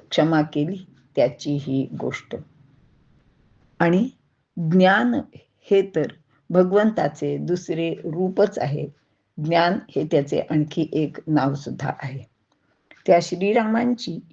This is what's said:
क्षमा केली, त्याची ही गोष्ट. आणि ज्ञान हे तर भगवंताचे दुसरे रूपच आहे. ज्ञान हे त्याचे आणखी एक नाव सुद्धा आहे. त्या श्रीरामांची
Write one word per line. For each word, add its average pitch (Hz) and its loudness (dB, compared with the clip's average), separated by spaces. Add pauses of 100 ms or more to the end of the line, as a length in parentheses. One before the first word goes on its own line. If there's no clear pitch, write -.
(100)
क्षमा 160 4
केली, 160 -4 (300)
त्याची 135 0
ही 135 -2 (120)
गोष्ट. - -8 (1400)
आणि 180 2 (480)
ज्ञान 185 4 (460)
हे 196 2
तर 147 0 (440)
भगवंताचे 185 2
दुसरे 165 -4
रूपच 185 -2
आहे. 147 -4 (480)
ज्ञान 170 2 (100)
हे 156 -4
त्याचे 147 0
आणखी 156 -2
एक 151 -2 (100)
नाव 139 2
सुद्धा 135 -8 (100)
आहे. 131 -8 (840)
त्या 175 6
श्रीरामांची 220 -2 (120)